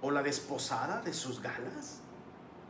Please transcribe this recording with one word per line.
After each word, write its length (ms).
¿O 80
la 140
desposada 800
de 100
sus 280
galas?" 600